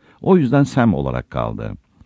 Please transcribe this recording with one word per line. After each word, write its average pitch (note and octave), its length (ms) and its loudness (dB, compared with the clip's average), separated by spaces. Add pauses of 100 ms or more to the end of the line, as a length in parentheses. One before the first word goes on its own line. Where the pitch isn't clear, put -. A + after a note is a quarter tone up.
(220)
O F#3+ 140 4
yüzden C#3 260 2
Sam A#2+ 320 2
olarak C2 360 -4
kaldı. A1 420 -6 (340)